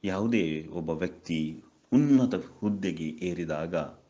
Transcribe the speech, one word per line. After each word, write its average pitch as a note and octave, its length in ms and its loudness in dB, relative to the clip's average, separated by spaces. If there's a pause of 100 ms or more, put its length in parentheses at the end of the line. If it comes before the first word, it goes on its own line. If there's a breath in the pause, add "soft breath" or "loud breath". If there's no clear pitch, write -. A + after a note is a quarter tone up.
ಯಾವುದೇ F#2+ 600 0
ಒಬ್ಬ D#2+ 240 -6
ವ್ಯಕ್ತಿ D#2+ 720 -4 (280)
ಉನ್ನತ C3 420 6
ಹುದ್ದೆಗೆ F#2 760 -2
ಏರಿದಾಗ E2 680 -4 (340)